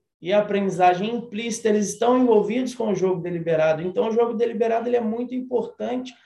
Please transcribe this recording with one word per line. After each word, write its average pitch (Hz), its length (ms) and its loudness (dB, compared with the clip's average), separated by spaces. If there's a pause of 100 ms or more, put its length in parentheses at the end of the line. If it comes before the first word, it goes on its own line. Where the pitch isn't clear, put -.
(220)
e 170 100 -6
a 208 80 4
aprendizagem 190 720 2
implícita, 220 560 -4
eles 208 200 2
estão 247 280 2
envolvidos 233 560 2
com 220 160 -4
o 196 60 0
jogo 180 260 0
deliberado. 160 600 0
Então, 185 260 0
o 226 40 -2
jogo 226 220 2
deliberado, 226 540 0
ele 247 80 2
é 226 60 0
muito 240 340 -4
importante, 247 800 -6 (120)